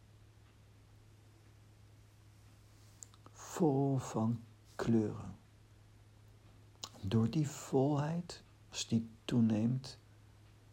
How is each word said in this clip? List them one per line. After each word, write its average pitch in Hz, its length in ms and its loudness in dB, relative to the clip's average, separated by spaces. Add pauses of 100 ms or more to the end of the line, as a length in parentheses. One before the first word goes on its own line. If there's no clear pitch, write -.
(3250)
Vol 139 680 2
van 117 460 -2 (320)
kleuren. 110 600 0 (1600)
Door 113 280 2
die 151 180 0
volheid, 147 960 -2 (260)
als - 180 -8
die 113 220 0 (160)
toeneemt, 117 760 2 (720)